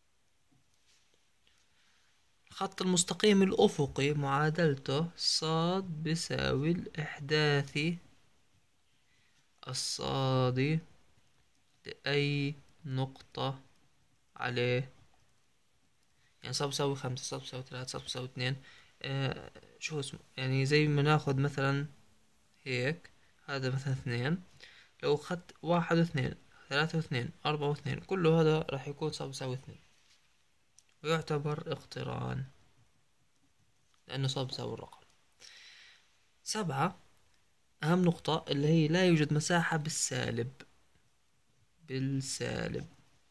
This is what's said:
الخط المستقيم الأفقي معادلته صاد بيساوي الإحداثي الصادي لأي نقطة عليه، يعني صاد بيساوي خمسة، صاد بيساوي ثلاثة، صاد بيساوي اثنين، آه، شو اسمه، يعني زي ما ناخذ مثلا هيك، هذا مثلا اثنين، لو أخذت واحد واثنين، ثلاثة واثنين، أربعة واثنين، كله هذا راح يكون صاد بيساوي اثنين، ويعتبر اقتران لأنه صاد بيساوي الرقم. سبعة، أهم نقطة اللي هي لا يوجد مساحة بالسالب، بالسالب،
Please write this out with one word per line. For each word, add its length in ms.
الخط 340
المستقيم 640
الأفقي 680
معادلته 1040
صاد 640
بيساوي 880
الإحداثي 1300
الصادي 1120
لأي 720
نقطة 760
عليه، 560
يعني 100
صاد 160
بيساوي 260
خمسة، 280
صاد 160
بيساوي 240
ثلاثة، 280
صاد 100
بيساوي 240
اثنين، 300
آه، 500
شو 200
اسمه، 200
يعني 280
زي 220
ما 140
ناخذ 380
مثلا 480
هيك، 460
هذا 240
مثلا 240
اثنين، 500
لو 120
أخذت 360
واحد 360
واثنين، 380
ثلاثة 280
واثنين، 340
أربعة 240
واثنين، 300
كله 420
هذا 180
راح 280
يكون 240
صاد 160
بيساوي 280
اثنين، 240
ويعتبر 680
اقتران 760
لأنه 200
صاد 200
بيساوي 260
الرقم. 280
سبعة، 560
أهم 220
نقطة 420
اللي 200
هي 200
لا 180
يوجد 280
مساحة 440
بالسالب، 760
بالسالب، 1000